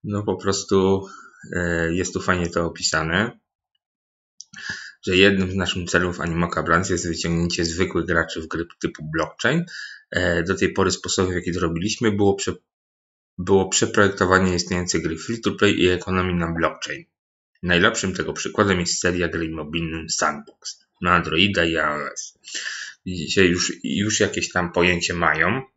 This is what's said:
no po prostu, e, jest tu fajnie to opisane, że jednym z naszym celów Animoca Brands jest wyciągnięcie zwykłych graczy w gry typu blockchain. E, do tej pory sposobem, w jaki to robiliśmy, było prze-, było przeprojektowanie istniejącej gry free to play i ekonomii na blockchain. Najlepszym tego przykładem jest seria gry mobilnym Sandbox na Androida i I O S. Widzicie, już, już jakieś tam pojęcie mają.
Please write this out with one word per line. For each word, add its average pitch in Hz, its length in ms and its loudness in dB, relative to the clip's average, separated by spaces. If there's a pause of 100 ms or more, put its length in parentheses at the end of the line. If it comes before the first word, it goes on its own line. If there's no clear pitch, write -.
no 104 200 -4
po 95 120 0
prostu, 95 720 2 (480)
e, 85 380 0
jest 90 200 -2
tu 90 80 -4
fajnie 90 280 0
to 85 160 0
opisane, 82 760 -2 (1700)
że 92 100 2
jednym 95 340 6
z 95 40 -4
naszym 90 320 -2
celów 90 340 0
Animoca 85 420 0
Brands 92 260 2
jest 87 180 -2
wyciągnięcie 85 580 0
zwykłych 87 400 -2
graczy 82 360 -2
w 80 60 -12
gry 82 180 -6 (160)
typu 78 320 -6
blockchain. 113 520 0 (460)
E, 87 320 0
do 92 120 0
tej 92 180 0
pory 95 180 2
sposobem, 92 400 -2
w 90 40 -2
jaki 87 180 -2
to 90 60 -4
robiliśmy, 92 520 0
było 98 240 4
prze-, - 200 -6 (840)
było 95 320 4
przeprojektowanie 95 840 4
istniejącej 87 460 -2
gry 80 160 -4
free 113 240 -6
to - 100 0
play - 280 2
i 90 100 6
ekonomii 92 460 0
na 82 180 0
blockchain. - 520 -4 (580)
Najlepszym 92 500 2
tego 80 200 -4
przykładem 98 460 0
jest - 200 -2
seria 90 280 0
gry 82 220 -4
mobilnym 80 600 -6
Sandbox - 760 -6 (160)
na 87 100 2
Androida 85 540 2
i 82 60 0
I 80 60 -2
O 73 360 -2
S. - 240 -14 (680)
Widzicie, 92 420 2
już, 90 260 2 (100)
już 101 360 0
jakieś 92 320 0
tam 90 200 -2
pojęcie 87 420 2
mają. 85 480 2 (160)